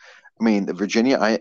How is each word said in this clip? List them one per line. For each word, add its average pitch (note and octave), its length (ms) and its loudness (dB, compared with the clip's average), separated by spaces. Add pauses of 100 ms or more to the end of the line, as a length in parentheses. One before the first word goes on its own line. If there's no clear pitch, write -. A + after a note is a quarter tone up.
(400)
I - 20 -2
mean, G#2 240 2
the G#2 60 -6
Virginia A2+ 480 0
I-, G#2+ 200 0